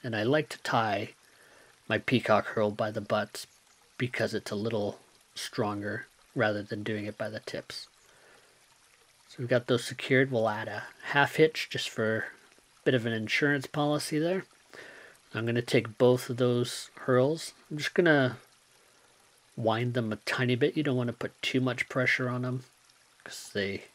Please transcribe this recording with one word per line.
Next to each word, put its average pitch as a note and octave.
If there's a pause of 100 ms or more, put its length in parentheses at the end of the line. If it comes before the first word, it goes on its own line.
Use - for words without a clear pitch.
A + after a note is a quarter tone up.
And A2+
I G#2+
like D3
to -
tie A2 (800)
my A2
peacock G#2+
herl G#2
by G#2+
the G#2+
butts G#2 (520)
because A2+
it's -
a G#2+
little G#2 (360)
stronger G#2 (260)
rather G#2+
than G#2
doing G#2+
it G#2
by A2
the G#2+
tips. - (1400)
So -
we've B2
got B2
those B2
secured. C3+
We'll A2
add G#2+
a - (240)
half C#3+
hitch -
just -
for A2
a -
bit C#3
of A#2
an A#2
insurance C3
policy D3
there. F3 (880)
I'm A2
gonna A#2
take A2+
both B2
of A#2+
those A#2+ (120)
herls. C3 (180)
I'm D3+
just D3
gonna D3 (1200)
wind A#2
them A2+
a G#2+
tiny B2+
bit. C3
You D#3
don't C3+
wanna A#2+
put -
too -
much B2
pressure B2+
on B2
them B2+ (640)
'cause -
they G2